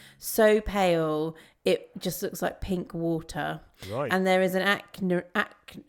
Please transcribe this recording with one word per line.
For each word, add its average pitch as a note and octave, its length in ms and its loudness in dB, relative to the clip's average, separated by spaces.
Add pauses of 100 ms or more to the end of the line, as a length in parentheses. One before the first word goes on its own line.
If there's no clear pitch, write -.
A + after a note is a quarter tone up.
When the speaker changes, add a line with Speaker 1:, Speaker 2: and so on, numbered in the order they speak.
(200)
Speaker 1:
so G#3+ 400 4
pale E3 800 0 (260)
it - 340 2
just - 240 -6
looks - 200 -6
like - 180 -4
pink F3+ 340 -6
water. D#3+ 680 -4 (280)
Speaker 2:
Right. B2 220 -4
Speaker 1:
And F#3+ 160 2
there F#3 140 4
is F#3 120 2
an F#3 140 0
acno-, F3+ 560 -2 (100)
ac-, - 560 -6